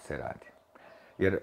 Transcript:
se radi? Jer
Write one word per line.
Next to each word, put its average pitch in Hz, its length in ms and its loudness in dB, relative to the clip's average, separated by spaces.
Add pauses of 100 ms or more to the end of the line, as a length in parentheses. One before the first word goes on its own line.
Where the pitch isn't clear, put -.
se 73 100 -4
radi? - 280 -8 (720)
Jer 95 260 4